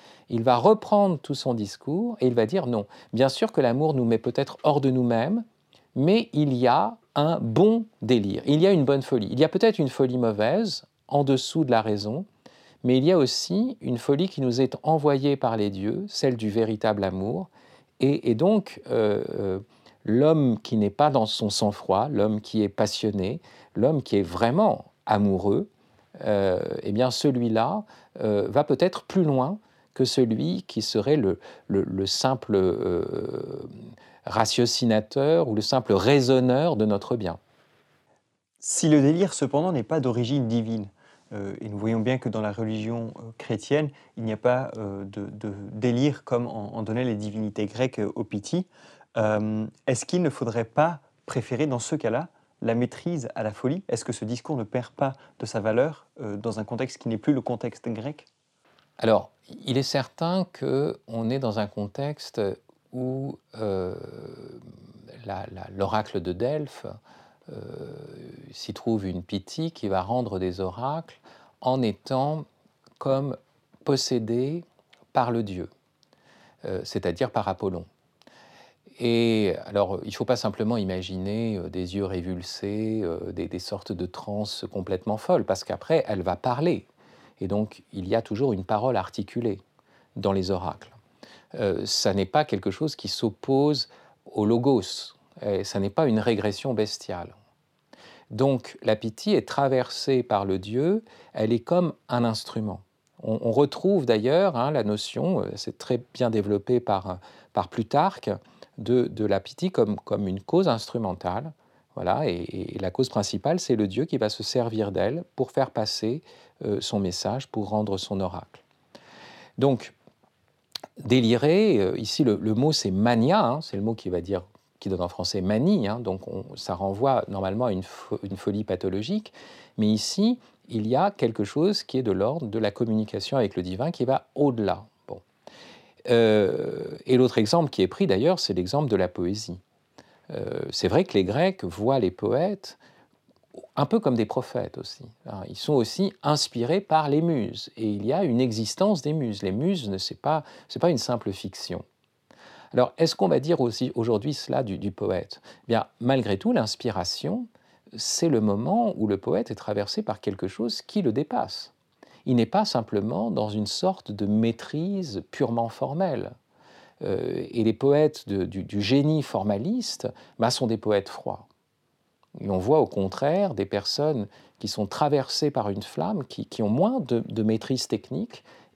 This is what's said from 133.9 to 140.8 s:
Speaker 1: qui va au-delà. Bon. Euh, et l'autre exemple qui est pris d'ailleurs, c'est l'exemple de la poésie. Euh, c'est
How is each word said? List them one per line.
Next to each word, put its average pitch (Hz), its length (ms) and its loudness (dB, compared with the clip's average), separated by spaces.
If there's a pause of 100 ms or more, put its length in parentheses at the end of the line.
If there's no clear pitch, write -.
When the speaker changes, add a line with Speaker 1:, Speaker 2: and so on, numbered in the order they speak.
Speaker 1:
qui 135 140 -2
va 131 300 0
au-delà. 110 520 0 (220)
Bon. 95 120 -12 (880)
Euh, 110 760 4 (220)
et 127 100 6
l'autre 123 220 6
exemple 143 320 4
qui - 120 0
est 92 60 4
pris - 180 0
d'ailleurs, 143 320 2
c'est - 160 -2
l'exemple 123 340 0
de 107 80 2
la 90 120 2
poésie. 95 500 -4 (720)
Euh, - 400 -6
c'est - 180 -2